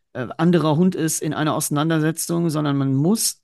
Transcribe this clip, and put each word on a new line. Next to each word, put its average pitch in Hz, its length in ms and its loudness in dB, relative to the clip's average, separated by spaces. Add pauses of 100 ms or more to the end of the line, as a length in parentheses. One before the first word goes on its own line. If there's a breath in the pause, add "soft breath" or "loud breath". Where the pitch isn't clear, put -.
(140)
äh, 123 140 -8 (100)
anderer 160 400 4
Hund 185 180 4
ist 156 260 -2
in 156 120 -4
einer 143 220 -2
Auseinandersetzung, 160 920 -2
sondern 147 280 -2
man 135 160 0
muss 165 500 0